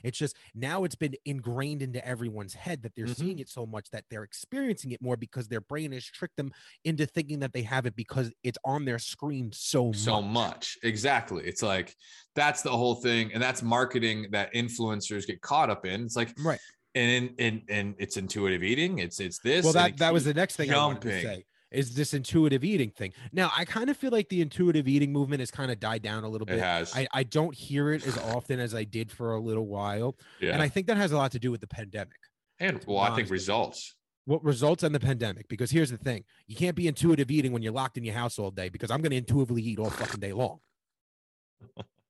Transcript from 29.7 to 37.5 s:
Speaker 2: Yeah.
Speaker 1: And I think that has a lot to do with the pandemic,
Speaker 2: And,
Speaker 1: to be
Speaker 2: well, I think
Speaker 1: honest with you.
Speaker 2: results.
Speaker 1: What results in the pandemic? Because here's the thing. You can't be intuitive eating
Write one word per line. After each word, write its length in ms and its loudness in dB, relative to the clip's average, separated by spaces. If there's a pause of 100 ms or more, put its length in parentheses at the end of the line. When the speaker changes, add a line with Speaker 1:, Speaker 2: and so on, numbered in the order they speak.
Speaker 2:
Yeah. 140 0
Speaker 1:
And 80 4
I 60 4
think 180 0
that 100 4
has 160 2
a 60 4
lot 140 4
to 60 -4
do 120 0
with 100 -4
the 60 -14
pandemic, 500 -10 (420)
Speaker 2:
And, 220 0
Speaker 1:
to 60 -14
be 60 -2
Speaker 2:
well, 100 4
I 60 6
think 100 2
Speaker 1:
honest 60 2
with 40 -6
you. 60 0
Speaker 2:
results. 600 -2 (300)
Speaker 1:
What 200 0
results 380 4
in 100 2
the 80 2
pandemic? 480 -2
Because 220 -2
here's 200 4
the 80 -6
thing. 260 -4 (220)
You 100 -14
can't 180 0
be 140 0
intuitive 420 4
eating 220 4